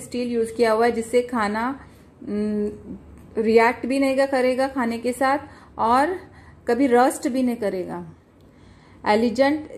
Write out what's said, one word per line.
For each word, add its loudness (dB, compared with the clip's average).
steel -6
use -2
किया 4
हुआ 4
है 2
जिससे 0
खाना, -2
उम, -4
react 4
भी 0
नहीं 2
करेगा 0
खाने -4
के -2
साथ -4
और 2
कभी 2
रस्ट 2
भी 0
नहीं 0
करेगा। -6
एलिगेंट 2